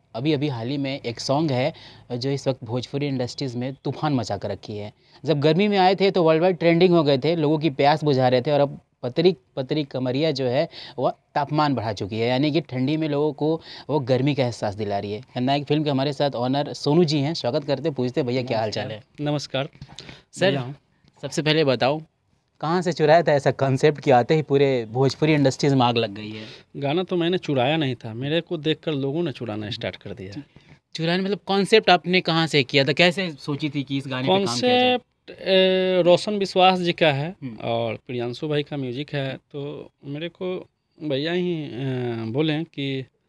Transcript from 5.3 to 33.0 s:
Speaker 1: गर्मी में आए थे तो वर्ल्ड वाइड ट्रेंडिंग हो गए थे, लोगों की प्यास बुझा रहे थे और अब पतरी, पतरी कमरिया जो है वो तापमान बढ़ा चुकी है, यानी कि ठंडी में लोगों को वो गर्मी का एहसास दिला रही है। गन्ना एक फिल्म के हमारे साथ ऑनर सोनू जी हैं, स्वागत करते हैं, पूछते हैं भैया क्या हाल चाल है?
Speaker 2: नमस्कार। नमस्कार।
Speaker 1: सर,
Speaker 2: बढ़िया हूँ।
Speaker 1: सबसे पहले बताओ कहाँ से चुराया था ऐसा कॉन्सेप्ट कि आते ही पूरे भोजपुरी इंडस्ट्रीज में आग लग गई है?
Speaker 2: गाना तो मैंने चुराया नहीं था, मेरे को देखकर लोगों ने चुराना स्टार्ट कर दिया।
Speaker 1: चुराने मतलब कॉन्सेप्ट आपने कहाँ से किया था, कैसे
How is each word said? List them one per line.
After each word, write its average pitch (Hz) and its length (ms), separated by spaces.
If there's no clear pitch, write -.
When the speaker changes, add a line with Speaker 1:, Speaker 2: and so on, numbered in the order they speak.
Speaker 1:
गर्मी 160 280
में 202 100
आए 185 160
थे 190 160
तो 185 120
वर्ल्ड 160 200
वाइड 185 160
ट्रेंडिंग 170 360
हो 165 80
गए 139 160
थे, 156 180
लोगों 156 220
की 151 120
प्यास 147 340
बुझा 131 240
रहे 127 140
थे 151 80
और 143 100
अब 143 200
पतरी, 165 340
पतरी 147 280
कमरिया 135 460
जो 131 160
है 135 220
वो 139 120
तापमान 147 640
बढ़ा 107 180
चुकी 107 260
है, 117 100
यानी 139 240
कि 160 80
ठंडी 131 360
में 160 120
लोगों 147 240
को 156 280
वो 147 100
गर्मी 131 340
का 131 100
एहसास 110 300
दिला 101 240
रही 101 140
है। 208 80
गन्ना 131 340
एक 147 100
फिल्म 147 200
के 151 60
हमारे 135 220
साथ 143 180
ऑनर 127 420
सोनू 151 320
जी 147 160
हैं, 147 140
स्वागत - 300
करते 135 180
हैं, 156 120
पूछते 127 260
हैं 131 60
भैया 123 160
क्या 120 160
हाल 107 120
चाल 104 200
है? 107 120
Speaker 2:
नमस्कार। 143 440
नमस्कार। - 480
Speaker 1:
सर, 170 140
Speaker 2:
बढ़िया 139 140
हूँ। 127 140
Speaker 1:
सबसे 147 200
पहले 156 220
बताओ 131 360
कहाँ 165 220
से 165 100
चुराया 156 300
था 151 100
ऐसा 139 180
कॉन्सेप्ट 135 500
कि 143 100
आते 120 240
ही 156 80
पूरे 139 480
भोजपुरी 135 440
इंडस्ट्रीज 139 400
में 131 60
आग 120 160
लग 110 180
गई 104 160
है? 107 140
Speaker 2:
गाना 143 260
तो 185 140
मैंने 175 220
चुराया 143 380
नहीं 135 180
था, 110 200
मेरे 143 260
को 170 160
देखकर 156 360
लोगों 139 300
ने 151 100
चुराना 107 380
स्टार्ट 107 260
कर 101 180
दिया। 101 280
Speaker 1:
चुराने 170 280
मतलब 190 240
कॉन्सेप्ट 196 440
आपने 180 300
कहाँ 165 260
से 147 160
किया 135 220
था, 151 80
कैसे 175 380